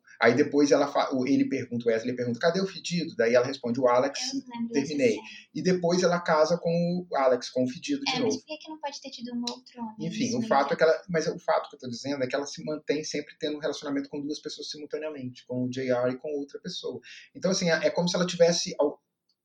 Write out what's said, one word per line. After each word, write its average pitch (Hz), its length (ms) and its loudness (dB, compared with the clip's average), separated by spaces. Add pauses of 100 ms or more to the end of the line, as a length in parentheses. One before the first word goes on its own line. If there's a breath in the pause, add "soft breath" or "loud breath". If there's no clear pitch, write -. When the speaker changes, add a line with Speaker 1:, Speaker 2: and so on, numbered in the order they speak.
(180 loud breath)
Speaker 1:
Aí 117 160 6
depois 143 360 4
ela 143 180 4
fa-, 135 240 2
o, 131 140 0
ele 135 200 4
pergunta, 123 380 -4
o 117 40 0
Wesley 117 260 0
pergunta, 120 240 -2
"Cadê 170 220 2
o 190 60 0
fedido?" - 500 -4
Daí 117 180 4
ela 123 100 8
responde, 127 360 -4
"O 123 80 6
Alex, 131 440 2
Speaker 2:
Eu - 160 -4
lembro 117 240 -6
dessa 143 140 2
Speaker 1:
terminei." 127 300 4
Speaker 2:
cena. - 60 -8 (320 loud breath)
Speaker 1:
E 156 80 -6
depois 180 400 2
ela 175 180 4
casa 160 360 4
com 175 540 0
o 135 60 -2
Alex, 131 340 2
com 127 140 0
o 127 40 -2
fedido 139 360 -6
de 262 80 -2
Speaker 2:
É, - 80 -2
mas - 20 0
Speaker 1:
novo. 226 160 0
Speaker 2:
por - 80 -16
que 302 120 -10
que 320 120 -16
não 311 80 -12
pode 285 220 -10
ter 269 100 -16
tido 240 240 -12
um 240 60 -4
outro 240 420 -6
homem 185 240 -8
Speaker 1:
Enfim, 208 140 -4
Speaker 2:
nesse 117 160 0
Speaker 1:
o - 20 0
Speaker 2:
meio 117 100 -2
Speaker 1:
fato 139 180 4
é - 20 -4
Speaker 2:
tempo? 170 80 0
Speaker 1:
que 165 80 2
ela, 160 260 4
mas 165 160 0
o 175 120 -4
fato - 300 0
que - 60 -20
eu - 60 -18
tô 123 80 -10
dizendo 135 340 -4
é 123 60 0
que - 80 -6
ela 143 100 -2
se - 180 -12
mantém 151 380 -2
sempre - 380 -8
tendo 151 160 -4
um 147 40 -10
relacionamento 143 480 -4
com 147 140 -8
duas 147 160 -6
pessoas - 320 -12
simultaneamente, 151 760 -10
com 127 180 -4
o 127 40 -2
J 127 220 -2
R 123 220 2
e 131 40 -6
com 151 220 -8
outra - 220 -10
pessoa. - 400 -10 (340 loud breath)
Então, 180 160 0
assim, 180 180 0
é, 156 180 2
é 151 40 4
como 175 180 0
se - 80 -2
ela 175 100 0
tivesse 170 520 2
ao-, - 200 0 (460)